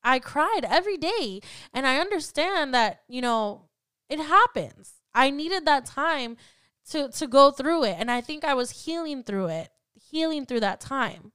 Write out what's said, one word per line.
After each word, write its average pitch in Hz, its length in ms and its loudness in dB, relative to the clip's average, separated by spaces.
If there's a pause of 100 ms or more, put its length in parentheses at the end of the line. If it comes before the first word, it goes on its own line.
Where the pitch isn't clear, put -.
I 254 160 4
cried 311 460 0
every 359 320 0
day, 285 440 -4 (320)
and 262 140 -2
I 262 120 2
understand 339 760 -2
that, 220 340 2
you 247 120 -8
know, 226 480 -2 (400)
it 302 120 -4
happens. 302 720 2 (200)
I 262 160 6
needed 311 340 -4
that 277 200 4
time 277 520 -4 (540)
to, 285 200 -4
to - 160 -6
go 277 240 8
through 294 340 0
it, 190 140 0
and 226 120 -4
I 247 100 0
think 302 240 -10
I 285 100 2
was 247 300 -4
healing 320 380 -6
through 196 260 -4
it, 160 220 -6 (240)
healing 311 520 -4
through 240 140 -2
that 202 200 -2
time 233 540 -6